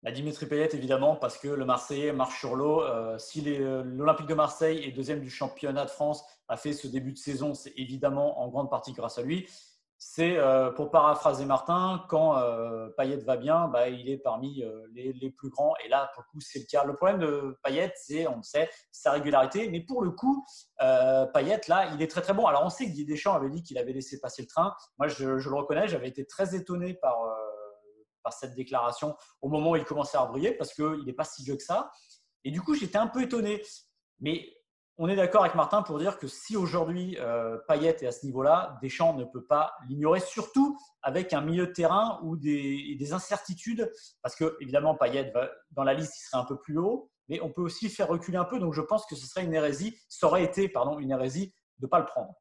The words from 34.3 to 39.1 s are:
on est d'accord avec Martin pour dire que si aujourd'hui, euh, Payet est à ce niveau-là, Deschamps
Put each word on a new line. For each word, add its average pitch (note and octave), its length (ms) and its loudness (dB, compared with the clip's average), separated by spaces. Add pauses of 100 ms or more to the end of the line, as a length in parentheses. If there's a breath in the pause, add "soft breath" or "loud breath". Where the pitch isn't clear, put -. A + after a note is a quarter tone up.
on E3 80 0
est G3 80 2
d'accord F#3 280 6
avec E3+ 100 2
Martin F3 300 2
pour D3 160 -6
dire F#3+ 180 -2
que G#3 100 -10
si - 300 -8
aujourd'hui, F3 640 -2
euh, A#2 380 -2 (100)
Payet D#3+ 320 4
est C3 60 -4
à A#2+ 40 -2
ce - 140 -12
niveau-là, C#3 560 0
Deschamps E3 320 2